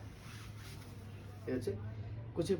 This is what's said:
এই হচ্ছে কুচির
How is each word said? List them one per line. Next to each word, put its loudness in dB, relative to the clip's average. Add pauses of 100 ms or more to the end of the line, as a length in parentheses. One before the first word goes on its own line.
(1500)
এই 4
হচ্ছে 4 (600)
কুচির 8